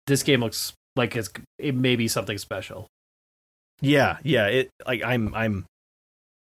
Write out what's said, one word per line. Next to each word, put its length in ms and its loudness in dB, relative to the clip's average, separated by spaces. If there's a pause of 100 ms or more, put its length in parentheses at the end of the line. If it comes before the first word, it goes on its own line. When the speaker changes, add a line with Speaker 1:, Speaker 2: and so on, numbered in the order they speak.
Speaker 1:
this 160 2
game 180 4
looks 320 -6 (240)
like 180 0
it's, 140 -4 (280)
it 180 -2
may 200 2
be 140 0
something 280 -4
special. 500 -10 (920)
Speaker 2:
Yeah, 420 4
yeah. 260 2
It, 220 2 (160)
like, 160 -2
I'm, 320 0
I'm 320 -2 (840)